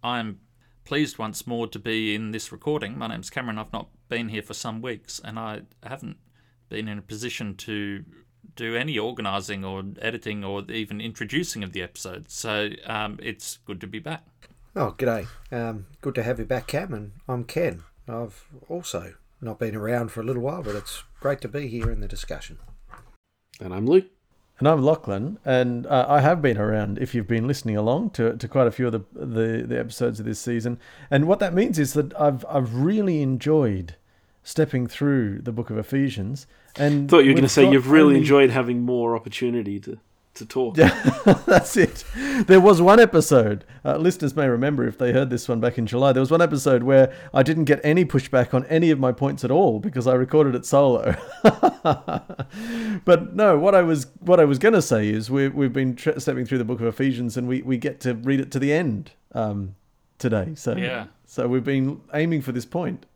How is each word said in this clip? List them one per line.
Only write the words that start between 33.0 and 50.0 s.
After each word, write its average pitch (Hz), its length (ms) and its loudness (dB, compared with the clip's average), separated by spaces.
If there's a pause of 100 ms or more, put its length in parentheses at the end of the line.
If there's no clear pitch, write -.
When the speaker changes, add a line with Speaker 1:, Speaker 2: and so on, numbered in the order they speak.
Speaker 4:
enjoyed 123 720 0 (480)
stepping 147 420 -2
through 120 560 -2
the 123 100 -8
book 113 200 -8
of 107 80 -4
Ephesians. 127 680 -4 (300)
And 143 340 0
Speaker 3:
Thought 160 140 10
you 135 80 8
were - 60 8
gonna 131 80 6
Speaker 4:
we've 127 60 0
Speaker 3:
say 143 120 8
Speaker 4:
got 131 100 8
Speaker 3:
you've 131 160 4
really 151 200 10
Speaker 4:
only 135 100 6
Speaker 3:
enjoyed 139 320 6
having 120 320 0
more 120 320 0
opportunity 113 640 -4
to, - 180 -12 (380)
to 110 100 -16
talk. 131 320 -2
Speaker 4:
Yeah, 160 120 10 (340)
<laughs> - 240 6
that's - 280 4
it. - 300 2 (400)
There 185 160 10
was 185 220 8
one 202 160 10
episode, 139 640 4 (180)
uh, 139 140 0
listeners 156 380 0
may 147 120 2
remember 123 400 0
if 107 100 -6
they 123 140 0
heard 131 200 2
this 123 180 -6
one 117 100 0
back 120 200 -2
in 113 80 -2
July, 131 260 2
there 127 80 4
was 135 100 2
one 165 100 4
episode 139 420 2
where 135 280 6 (220)
I 139 80 4
didn't 156 240 2
get 143 180 2
any 165 220 4
pushback 127 480 0
on 127 140 0
any 160 240 4
of 139 80 2
my 127 120 2
points 139 320 -4
at 120 80 -2
all 143 280 2
because 127 260 -4